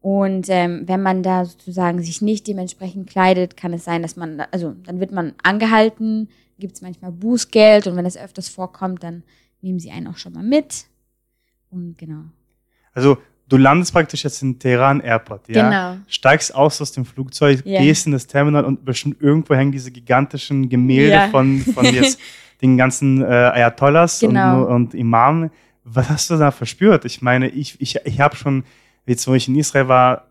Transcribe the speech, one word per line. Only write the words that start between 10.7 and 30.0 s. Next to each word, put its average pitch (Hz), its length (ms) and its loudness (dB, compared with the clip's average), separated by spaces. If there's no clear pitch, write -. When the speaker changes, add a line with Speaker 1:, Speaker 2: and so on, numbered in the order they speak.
Speaker 1:
Und 175 280 -14
genau. 156 240 -16
Speaker 2:
Also 135 240 4
du 135 80 4
landest 143 360 4
praktisch 160 320 -2
jetzt 143 180 -8
in 127 160 -4
Teheran 131 420 2
Airport, 113 480 -6
ja? 214 220 2
Speaker 1:
Genau. 185 360 -6
Speaker 2:
Steigst - 480 0
aus, 147 260 0
aus 147 120 -8
dem 131 120 -8
Flugzeug, 135 600 0
Speaker 1:
Ja. 190 160 -2
Speaker 2:
gehst 147 260 2
in 151 60 0
das 127 140 -4
Terminal 147 380 0
und 135 200 -4
bestimmt 135 360 -6
irgendwo 151 360 2
hängen 139 160 0
diese 131 180 -10
gigantischen 131 800 -2
Gemälde 131 480 4
Speaker 1:
Ja. 196 120 4
Speaker 2:
von, 135 320 2
von 247 260 0
Speaker 1:
<laughs> 247 60 4
Speaker 2:
jetzt 262 280 0
den 131 140 4
ganzen, 131 460 2
äh, - 40 0
Ayatollahs 123 960 4
Speaker 1:
Genau. 131 440 2
Speaker 2:
und, - 20 -2
und 120 280 0
Imamen. 131 560 2
Was 120 240 -2
hast 151 220 -2
du 170 60 0
da 147 160 4
verspürt? 180 520 2
Ich - 180 -10
meine, 127 260 2
ich, - 320 -10
ich, 139 240 -8
ich 139 160 -4
hab 143 160 2
schon, 135 280 -4
jetzt 123 220 -2
wo 131 60 2
ich 123 140 0
in 131 80 0
Israel 139 320 0
war 127 420 4